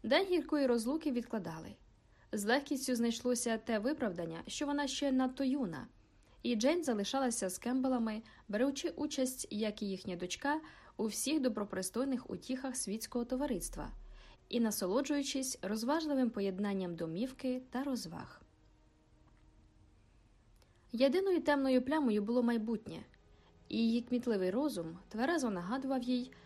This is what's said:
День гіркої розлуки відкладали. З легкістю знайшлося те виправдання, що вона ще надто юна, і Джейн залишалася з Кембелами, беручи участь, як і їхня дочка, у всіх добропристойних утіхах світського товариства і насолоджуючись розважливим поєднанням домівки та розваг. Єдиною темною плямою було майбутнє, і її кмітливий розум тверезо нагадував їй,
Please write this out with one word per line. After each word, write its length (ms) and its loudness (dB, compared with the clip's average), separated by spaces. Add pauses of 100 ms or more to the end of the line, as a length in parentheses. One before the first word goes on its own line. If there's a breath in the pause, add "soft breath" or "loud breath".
День 220 4
гіркої 400 2
розлуки 460 2
відкладали. 640 -6 (560 soft breath)
З 140 -4
легкістю 500 2
знайшлося 640 0
те 220 -2
виправдання, 680 -2
що 180 -4
вона 220 0
ще 240 0
надто 320 2
юна, 440 -2 (560 soft breath)
і 120 2
Джейн 280 4
залишалася 680 0
з 80 -6
Кембелами, 640 0 (260 loud breath)
беручи 420 0
участь, 600 -2
як 320 -2
і 40 -2
їхня 300 -4
дочка, 460 -2 (360 loud breath)
у 80 0
всіх 360 0
добропристойних 880 -2
утіхах 460 -4
світського 500 -4
товариства 680 -2 (580 loud breath)
і 100 0
насолоджуючись 1000 0
розважливим 680 2
поєднанням 680 -2
домівки 720 -4
та 140 -4
розваг. 580 -6 (2500 soft breath)
Єдиною 500 4
темною 400 4
плямою 400 2
було 220 2
майбутнє, 600 -2 (680 soft breath)
і 80 -2
її 240 4
кмітливий 500 0
розум 460 -2 (120)
тверезо 400 2
нагадував 540 -2
їй, 280 0 (140 loud breath)